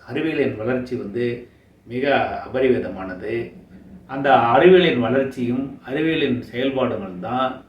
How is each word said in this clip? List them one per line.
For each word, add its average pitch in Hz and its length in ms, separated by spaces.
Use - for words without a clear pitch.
அறிவியலின் 139 500
வளர்ச்சி 123 400
வந்து 120 520
மிக 127 580
அபரிவிதமானது. 110 1080
அந்த 139 280
அறிவியலின் 147 640
வளர்ச்சியும் 127 840
அறிவியலின் 143 560
செயல்பாடுகளும் 120 800
தான் 123 480